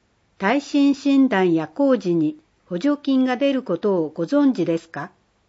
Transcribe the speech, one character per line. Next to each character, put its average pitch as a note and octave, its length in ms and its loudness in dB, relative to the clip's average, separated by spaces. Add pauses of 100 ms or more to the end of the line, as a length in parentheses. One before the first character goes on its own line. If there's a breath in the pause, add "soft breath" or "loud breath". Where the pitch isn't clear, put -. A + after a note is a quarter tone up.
(380)
「耐 A3+ 220 0
震 C#4+ 360 0
診 C#4 320 2
断 F#3 260 2
や D#3+ 140 -2
工 C4+ 280 0
事 F3+ 200 -2
に D#3 240 -2 (260)
補 F3+ 120 -8
助 C#4+ 220 -2
金 C4 240 0
が B3+ 120 -2
出 C#4 160 0
る C4 100 -4
こ F3+ 160 -4
と F#3 260 0
を D3+ 40 -6
ご E3+ 160 -8
存 C#4 280 2
知 F3+ 140 -2
で E3 120 0
す - 100 -20
か？」 D3 240 -14 (360)